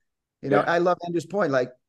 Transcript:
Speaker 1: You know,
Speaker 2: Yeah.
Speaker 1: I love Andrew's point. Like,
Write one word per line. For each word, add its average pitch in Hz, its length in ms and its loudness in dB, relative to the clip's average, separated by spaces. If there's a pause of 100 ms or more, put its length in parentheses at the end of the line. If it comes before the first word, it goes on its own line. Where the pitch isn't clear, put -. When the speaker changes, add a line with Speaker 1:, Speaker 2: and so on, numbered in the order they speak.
(400)
Speaker 1:
You 139 100 -4
know, 143 80 4
Speaker 2:
Yeah. 156 140 2
Speaker 1:
I 170 60 2
love 175 260 2
Andrew's 170 220 -4
point. 185 240 -2
Like, 127 220 0 (160)